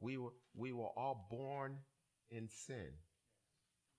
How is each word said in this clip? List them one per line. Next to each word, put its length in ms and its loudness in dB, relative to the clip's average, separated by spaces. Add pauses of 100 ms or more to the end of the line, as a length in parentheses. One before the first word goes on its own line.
we 160 2
were, 160 0 (220)
we 180 0
were 240 2
all 340 2
born 480 2 (520)
in 180 -2
sin. 440 -4 (1080)